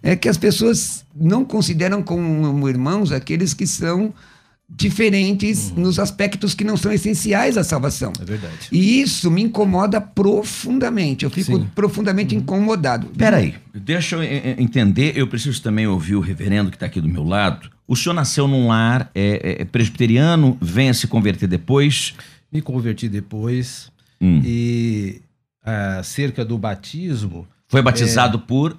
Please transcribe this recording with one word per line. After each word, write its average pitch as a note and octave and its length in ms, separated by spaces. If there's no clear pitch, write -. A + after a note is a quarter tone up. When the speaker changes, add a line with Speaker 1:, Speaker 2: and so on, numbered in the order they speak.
Speaker 1:
é D#3 120
que G#3 140
as F#3 80
pessoas - 680
não F3+ 300
consideram F#3+ 560
como D#3 680
irmãos C#3+ 420
aqueles D#3+ 440
que - 120
são F3+ 480
diferentes G3 1000
Speaker 2:
Uhum. E3+ 120
Speaker 1:
nos F3+ 160
aspectos G3+ 560
que G#3 100
não G#3+ 120
são G#3 160
essenciais G#3+ 640
à F#3 60
salvação. C#3 580
Speaker 2:
É F2+ 40
verdade. F2+ 480
Speaker 1:
E G#3 280
isso A#3 300
me F3+ 120
incomoda G3+ 580
profundamente. G#3+ 1200
Eu C#3 60
fico F#3 280
Speaker 2:
Sim. G#2 160
Speaker 1:
profundamente G3+ 600
Speaker 2:
Uhum. A2 80
Speaker 1:
incomodado. F#3 640
Speaker 3:
Peraí, - 380
deixa D3+ 420
eu E3 60
e-, D3 40
e-, B2+ 360
entender. B2 540
Eu C3+ 120
preciso B2 340
também A2 240
ouvir F#2 300
o G2 40
reverendo G2 500
que - 80
tá F#2 80
aqui F#2+ 140
do D#2 80
meu E2+ 160
lado. F#2+ 460
O C3 80
senhor F3 200
nasceu C#3+ 340
num C3 180
lar, A#2 480
é, G2+ 260
é, - 40
é - 20
presbiteriano, B2 960
vem G#2+ 280
a B2 60
se A#2 120
converter G2+ 400
depois? B2+ 680
Speaker 2:
Me D3+ 80
converti A#2 480
depois. A2 840
Speaker 3:
Hum. F2 240
Speaker 2:
E, A#2 760
ah, G2+ 360
acerca B2+ 440
do A2+ 140
batismo, G#2 880
Speaker 3:
Foi C3 140
batizado A#2 560
Speaker 2:
é, - 20
Speaker 3:
por? C#3+ 380